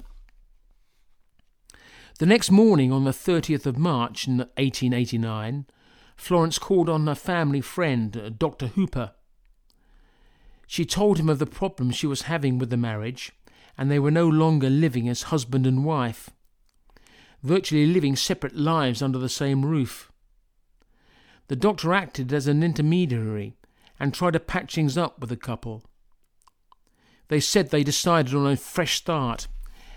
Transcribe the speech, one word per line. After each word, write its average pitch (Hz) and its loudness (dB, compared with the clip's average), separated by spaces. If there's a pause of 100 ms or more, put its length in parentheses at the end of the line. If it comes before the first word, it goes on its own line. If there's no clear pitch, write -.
(2250)
The 160 2
next 214 4
morning, 190 8
on 135 2
the 135 0
thirtieth 156 0
of 127 -2
March 135 -2
in 127 0 (120)
eighteen 131 0
eighty-nine, 117 -4 (520)
Florence 165 0
called 170 2
on 156 0
her 147 0
family 147 0
friend, 120 -2
uh, 110 -10
Doctor 135 -4
Hooper. 123 -4 (1500)
She - -4
told 196 2
him 160 2
of 147 2
the 151 -2
problem 131 -4
she 120 -4
was 139 -4
having 143 -2
with 127 -4
the 123 -2
marriage, 117 -6 (460)
and 135 -2
they 143 2
were 143 2
no 165 4
longer 156 4
living 135 2
as 120 -4
husband 131 -2
and 131 2
wife, 139 -4 (1120)
virtually 151 2
living 156 4
separate 160 -4
lives 147 0
under 135 -2
the 127 -4
same 139 0
roof. 147 -4 (1400)
The 139 -4
doctor 170 0
acted 139 -4
as 139 -2
an 147 2
intermediary 127 0 (440)
and 139 -2
tried 175 -2
to 160 2
patch - -8
things 151 0
up 170 -4
with 117 -10
the 123 -6
couple. 117 -10 (1500)
They 151 2
said 175 2
they 151 2
decided 143 2
on 143 2
a 139 2
fresh - -4
start, 139 -4 (480)